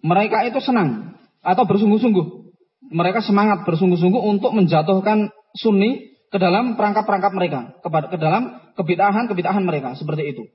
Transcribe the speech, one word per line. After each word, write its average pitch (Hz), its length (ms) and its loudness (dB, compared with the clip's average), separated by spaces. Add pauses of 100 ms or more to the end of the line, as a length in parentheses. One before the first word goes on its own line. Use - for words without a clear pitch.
mereka 208 400 2
itu 240 160 -2
senang 170 560 -2 (240)
atau 185 240 0
bersungguh-sungguh. 202 880 0 (400)
Mereka 185 320 0
semangat 202 400 2
bersungguh-sungguh 180 560 2
untuk 214 320 0
menjatuhkan 196 800 2 (240)
Sunni 220 560 0 (200)
ke 202 80 -2
dalam 208 400 0
perangkap-perangkap 208 560 0
mereka, 170 240 -2 (240)
kepada, 156 240 -4
ke 185 120 -8
dalam 180 360 -2 (240)
kebid'ahan-kebid'ahan 196 840 0
mereka, 135 360 -4
seperti 147 320 -6
itu. 117 240 -14